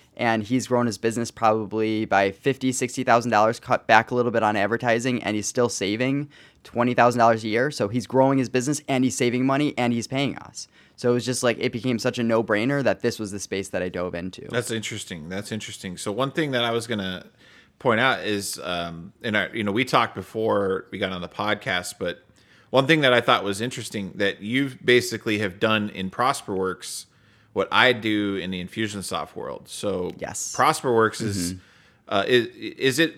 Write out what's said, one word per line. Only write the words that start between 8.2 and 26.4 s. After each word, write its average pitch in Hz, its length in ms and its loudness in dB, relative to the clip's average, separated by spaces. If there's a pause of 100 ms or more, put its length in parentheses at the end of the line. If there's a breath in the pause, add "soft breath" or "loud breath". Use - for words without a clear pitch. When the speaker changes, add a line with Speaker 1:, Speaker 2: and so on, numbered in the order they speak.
Speaker 1:
his 123 100 0
business, 131 400 -2
and 135 160 2
he's 127 120 0
saving 127 280 0
money, 139 320 0
and 120 160 0
he's 117 140 -2
paying 131 320 -4
us. - 280 -18 (300 soft breath)
So 123 140 0
it 123 40 4
was 120 100 0
just, 120 180 -2
like, 120 160 2
it 127 140 -2
became 117 260 -2
such 123 200 -2
a 123 40 0
no-brainer 113 600 2
that 101 160 0
this 117 180 -2
was 104 140 -8
the 101 80 -8
space 98 300 -6
that 92 120 -4
I 92 60 -4
dove 90 260 -6
into. 90 360 -10
Speaker 2:
That's 117 200 -4
interesting. 101 580 -8
That's 95 220 -8
interesting. 104 460 -10
So 104 160 -6
one 127 180 -2
thing 147 220 -4
that 120 120 0
I 117 60 0
was 117 160 -2
gonna 95 400 -6 (520 soft breath)
point 117 200 2
out 117 260 0
is, 101 380 -4
um, 85 500 -6 (100)
and 107 140 -2
I, 98 160 0
you 113 120 -4
know, 101 80 -2
we 123 120 2
talked 123 300 2
before 101 800 -2
we 95 60 -8
got 95 120 -2
on 92 100 -6
the 87 80 -8
podcast, 101 680 -4
but 87 260 -6 (460 soft breath)
one 131 160 4
thing 156 140 6
that 131 120 6
I 120 80 6
thought 117 220 4
was 98 180 -2
interesting 110 540 -8
that 98 280 -2
you 127 300 -2 (120)
basically 117 540 4
have 101 200 -4
done 110 300 2
in 95 200 -6
Prosperworks, 95 1000 -4 (460 soft breath)